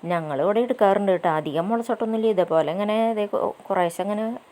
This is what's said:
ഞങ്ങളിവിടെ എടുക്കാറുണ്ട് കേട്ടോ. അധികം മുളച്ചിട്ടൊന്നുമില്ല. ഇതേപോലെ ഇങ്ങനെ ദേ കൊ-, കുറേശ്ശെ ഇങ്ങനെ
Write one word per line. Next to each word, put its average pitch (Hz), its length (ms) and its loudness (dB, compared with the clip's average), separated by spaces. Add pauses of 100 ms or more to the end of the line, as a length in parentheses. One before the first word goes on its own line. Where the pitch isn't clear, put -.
(140)
ഞങ്ങളിവിടെ 160 540 0
എടുക്കാറുണ്ട് 202 480 2
കേട്ടോ. 175 140 0 (100)
അധികം 151 320 -2
മുളച്ചിട്ടൊന്നുമില്ല. 226 640 -2
ഇതേപോലെ 160 420 2
ഇങ്ങനെ 208 220 -2 (200)
ദേ 208 140 0
കൊ-, - 220 -2 (140)
കുറേശ്ശെ 185 380 0
ഇങ്ങനെ 208 200 -4 (240)